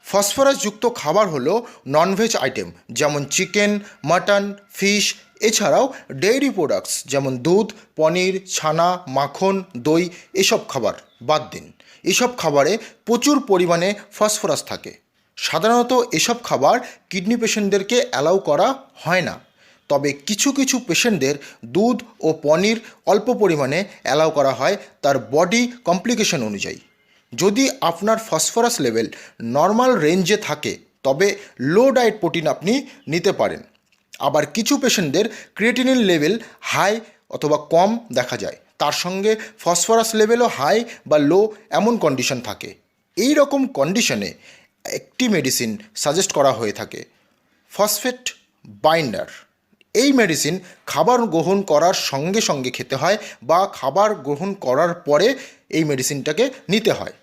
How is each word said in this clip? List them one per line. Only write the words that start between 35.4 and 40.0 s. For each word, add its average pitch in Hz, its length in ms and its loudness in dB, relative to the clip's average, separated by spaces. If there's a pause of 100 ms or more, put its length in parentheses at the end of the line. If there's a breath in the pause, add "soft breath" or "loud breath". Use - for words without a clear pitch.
ক্রিয়েটিনিন 247 440 2 (100)
লেভেল 165 240 2 (360 loud breath)
হাই 165 220 2 (440 loud breath)
অথবা 151 200 0 (160)
কম 175 180 4 (280)
দেখা 123 240 -2
যায়, - 160 -8 (220)
তার 147 220 0
সঙ্গে 196 300 -2 (300 loud breath)
ফসফরাস 220 480 2 (100)